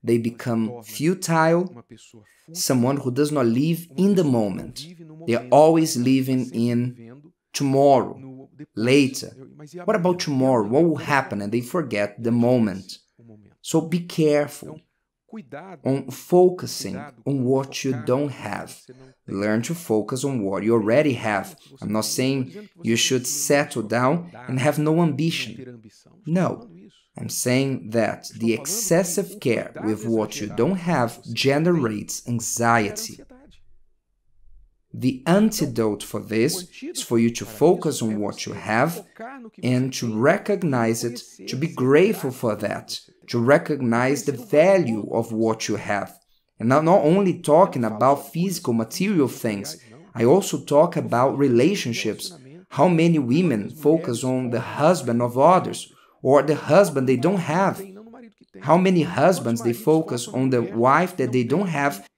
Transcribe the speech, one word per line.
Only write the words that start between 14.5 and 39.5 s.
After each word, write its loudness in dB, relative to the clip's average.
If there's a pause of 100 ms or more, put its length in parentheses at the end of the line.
on -4
focusing 0
on -6
what -2
you -2 (120)
don't -2
have. -12 (460)
Learn -2
to -6
focus -4
on -2
what -4
you 2
already 2
have. -4 (240)
I'm -8
not -2
saying -4 (140)
you 0
should 0
settle -2
down -2 (160)
and -2
have 0
no 2
ambition. -4 (440)
No. -2 (520)
I'm -10
saying -2
that -2
the 0
excessive -2
care -2 (120)
with -4
what -2
you -8
don't 0
have -2 (100)
generates 0
anxiety. -2 (1700)
The -4
antidote 0
for -10
this -2 (160)
is -10
for 0
you 4
to -10
focus 0
on -4
what -8
you -10
have -2 (560)